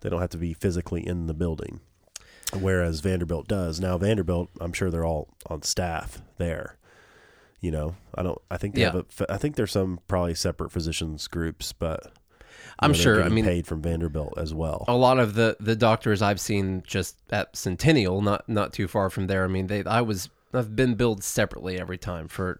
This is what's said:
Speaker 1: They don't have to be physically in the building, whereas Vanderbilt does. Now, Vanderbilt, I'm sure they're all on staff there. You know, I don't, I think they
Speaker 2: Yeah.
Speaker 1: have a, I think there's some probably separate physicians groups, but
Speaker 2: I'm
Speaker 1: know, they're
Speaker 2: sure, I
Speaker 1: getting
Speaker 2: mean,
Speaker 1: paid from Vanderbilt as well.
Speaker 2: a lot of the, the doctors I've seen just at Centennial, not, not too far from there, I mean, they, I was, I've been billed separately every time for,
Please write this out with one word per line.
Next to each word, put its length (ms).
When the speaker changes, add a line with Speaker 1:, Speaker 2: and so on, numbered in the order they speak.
Speaker 1:
They 80
don't 140
have 80
to 80
be 160
physically 520
in 200
the 80
building, 460
whereas 420
Vanderbilt 460
does. 340
Now, 180
Vanderbilt, 500
I'm 140
sure 180
they're 140
all 240
on 140
staff 640
there. 400
You 100
know, 260
I 80
don't, 180
I 60
think 180
they 60
Speaker 2:
Yeah. 120
Speaker 1:
have 120
a, 120
I 40
think 200
there's 160
some 360
probably 260
separate 380
physicians 560
groups, 460
but 380
Speaker 2:
I'm 100
Speaker 1:
know, 60
they're 60
Speaker 2:
sure, 140
I 80
Speaker 1:
getting 120
Speaker 2:
mean, 80
Speaker 1:
paid 220
from 160
Vanderbilt 540
as 160
well. 360
Speaker 2:
a 80
lot 220
of 160
the, 260
the 160
doctors 460
I've 180
seen 460
just 300
at 260
Centennial, 640
not, 260
not 240
too 160
far 220
from 180
there, 160
I 40
mean, 200
they, 160
I 180
was, 260
I've 240
been 180
billed 300
separately 540
every 200
time 300
for, 320